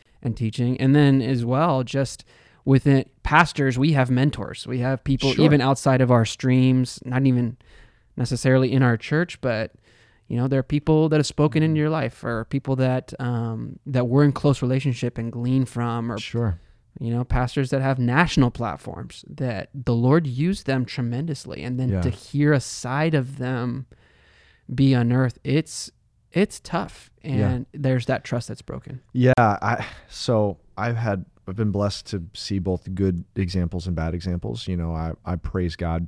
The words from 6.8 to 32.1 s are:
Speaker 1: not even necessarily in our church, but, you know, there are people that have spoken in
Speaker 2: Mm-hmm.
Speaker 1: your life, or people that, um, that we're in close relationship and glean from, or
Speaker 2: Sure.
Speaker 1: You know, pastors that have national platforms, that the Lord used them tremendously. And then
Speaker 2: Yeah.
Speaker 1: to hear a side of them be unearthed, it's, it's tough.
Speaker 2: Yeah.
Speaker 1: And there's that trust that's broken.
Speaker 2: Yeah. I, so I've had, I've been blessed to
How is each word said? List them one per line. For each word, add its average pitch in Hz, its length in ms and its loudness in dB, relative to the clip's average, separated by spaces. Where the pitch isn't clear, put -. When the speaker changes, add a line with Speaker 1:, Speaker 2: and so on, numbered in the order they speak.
Speaker 1:
not 127 220 0
even 123 300 2
necessarily 131 560 2
in 135 100 4
our 120 140 4
church, 160 440 -4
but, 113 320 -4
you 113 80 -6
know, 123 100 0
there 135 140 2
are 131 40 -4
people 156 440 2
that 156 80 2
have 151 100 2
spoken 151 360 2
in 160 80 2
Speaker 2:
Mm-hmm. 156 60 2
Speaker 1:
your 151 140 0
life, 135 320 -4
or 113 240 -4
people 135 300 -2
that, 127 420 -2
um, 117 680 -4
that 127 200 0
we're 135 180 6
in 143 80 6
close 139 300 0
relationship 127 560 -2
and 113 140 -6
glean 127 320 0
from, 117 480 -4
or 107 60 -8
Speaker 2:
Sure. 107 420 -2
Speaker 1:
You 117 120 -6
know, 120 140 -2
pastors 127 460 -2
that 139 120 0
have 135 160 0
national 127 520 2
platforms, - 760 -10
that 127 460 -8
the 127 200 -2
Lord 139 320 4
used 147 400 -4
them 131 180 0
tremendously. 131 760 -6
And 123 160 -6
then 127 120 -2
Speaker 2:
Yeah. 95 120 0
Speaker 1:
to 85 80 0
hear 147 420 0
a 135 80 4
side 151 540 -4
of 131 240 -2
them 123 480 -4
be 135 180 4
unearthed, 123 520 2
it's, - 460 -2
it's 202 280 0
tough. - 500 -8
Speaker 2:
Yeah. 131 280 0
Speaker 1:
And 127 220 -4
there's 131 340 -2
that - 180 -2
trust 120 240 -4
that's - 140 -12
broken. - 380 -12
Speaker 2:
Yeah. 123 260 6
I, 107 480 2
so 107 500 0
I've 113 200 -2
had, 104 280 -2
I've 95 80 -10
been 107 160 0
blessed 101 360 -2
to 95 140 -6